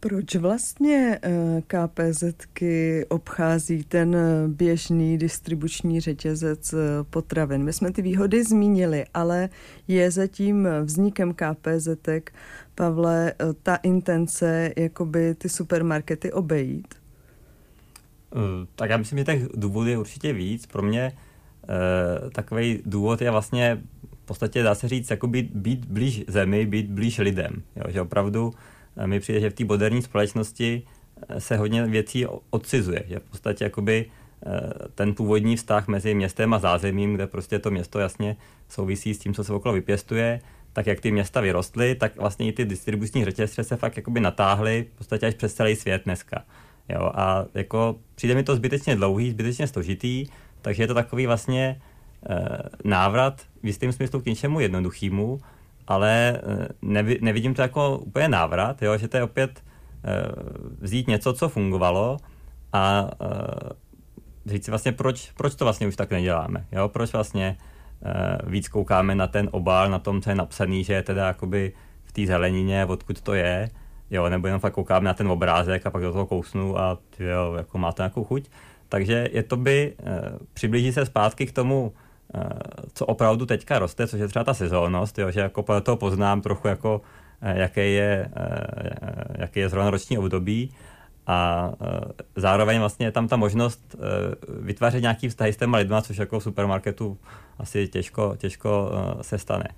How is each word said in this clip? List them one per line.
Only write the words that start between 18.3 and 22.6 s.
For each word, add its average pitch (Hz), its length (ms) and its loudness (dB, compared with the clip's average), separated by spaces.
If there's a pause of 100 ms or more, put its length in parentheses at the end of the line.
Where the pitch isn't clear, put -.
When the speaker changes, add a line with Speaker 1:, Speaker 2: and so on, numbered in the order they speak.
Speaker 2:
tak 110 160 -2
já 110 60 4
myslím, 110 220 -2
že 139 60 0
těch 139 300 0
důvodů 107 340 0
je 120 100 2
určitě 123 340 -4
víc. 101 340 -4
Pro - 160 -6
mě, 120 300 0 (520)
eh, 90 680 0
takovej 113 560 -2